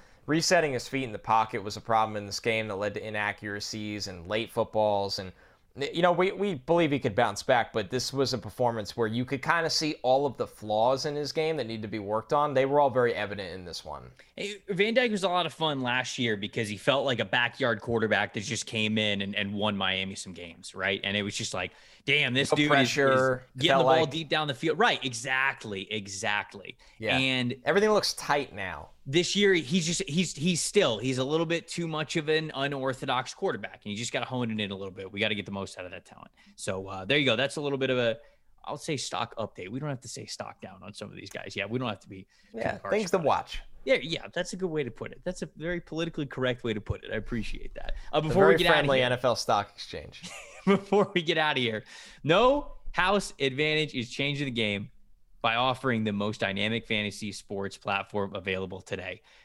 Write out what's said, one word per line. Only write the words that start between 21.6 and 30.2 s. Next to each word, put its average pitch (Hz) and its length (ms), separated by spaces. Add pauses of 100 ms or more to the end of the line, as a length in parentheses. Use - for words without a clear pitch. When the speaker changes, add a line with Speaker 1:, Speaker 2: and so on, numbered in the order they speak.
Speaker 2:
"Damn, 139 280
this 135 180
Speaker 1:
No 147 60
Speaker 2:
dude 147 80
is, 147 40
Speaker 1:
pressure, 135 440
Speaker 2:
is 131 60
Speaker 1:
it 131 400
Speaker 2:
getting 135 180
the 131 60
Speaker 1:
felt - 20
Speaker 2:
ball 131 160
Speaker 1:
like. 151 100
Speaker 2:
deep 160 160
down 156 200
the 143 60
field." 151 260
Right, 196 260
exactly, 127 840
exactly. 101 840 (220)
Speaker 1:
Yeah. 107 180
Speaker 2:
And 127 460
Speaker 1:
Everything 202 280
looks - 220
tight - 400
now. 87 360 (180)
Speaker 2:
This 170 300
year, 202 160
he's 160 320
just, 170 240
he's, 160 240